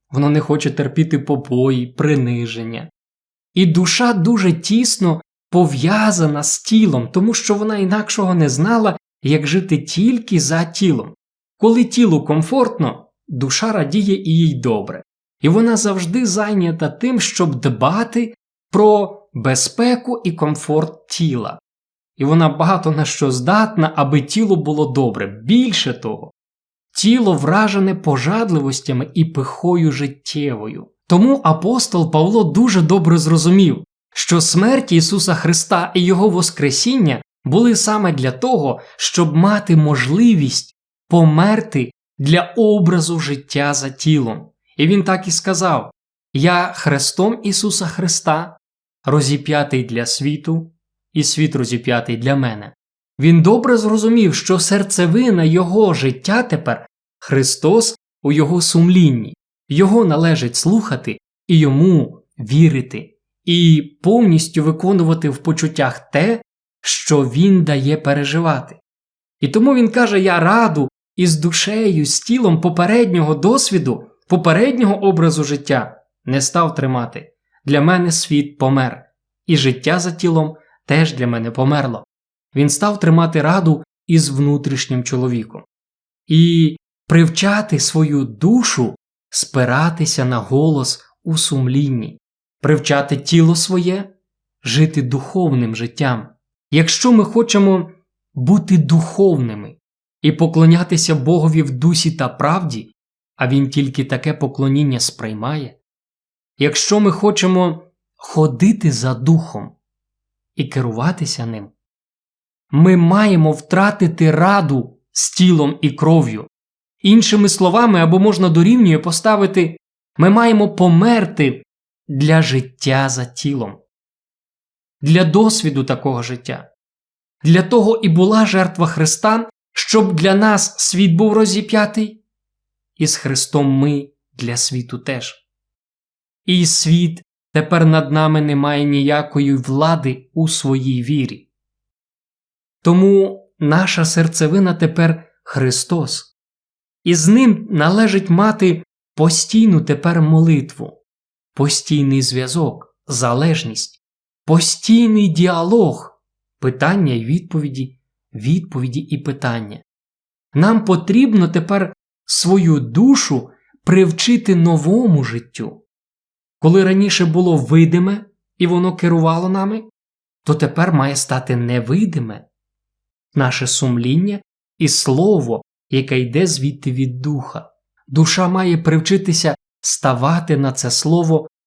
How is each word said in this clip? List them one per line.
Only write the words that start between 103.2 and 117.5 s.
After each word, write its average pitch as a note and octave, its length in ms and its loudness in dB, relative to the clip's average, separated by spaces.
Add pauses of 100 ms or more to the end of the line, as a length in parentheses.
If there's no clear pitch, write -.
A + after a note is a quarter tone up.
а B2+ 120 -2
Він C3+ 220 0
тільки C3+ 340 -2
таке C#3 300 -6
поклоніння C3+ 640 -2
сприймає, A#2 800 -10 (800)
якщо F3 420 0
ми G3+ 120 2
хочемо F#3 680 0 (340)
ходити D#3 760 0
за B2 220 -4
Духом B2 600 -2 (800)
і C3+ 100 -6
керуватися B2 800 -6
Ним, A2 240 -12 (1000)
ми F3 260 6
маємо F3 560 2
втратити F3 800 0
раду D#3 680 0 (120)
з - 240 -6
тілом D#3+ 460 2
і D3 80 0
кров'ю. C3+ 560 0 (520)
Іншими G#3 500 4
словами, G3 520 2